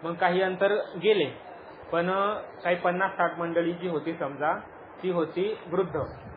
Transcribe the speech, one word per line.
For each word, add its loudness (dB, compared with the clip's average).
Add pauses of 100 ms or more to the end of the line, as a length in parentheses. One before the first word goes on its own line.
मग -4
काही 4
अंतर 4 (320)
गेले, 4 (540)
पण, 2
अ, 2 (300)
काही 4
पन्नास 2
साठ 0
मंडळी 2
जी -4
होती -2
समजा, -2 (500)
ती 0
होती 0 (140)
वृद्ध, 0 (380)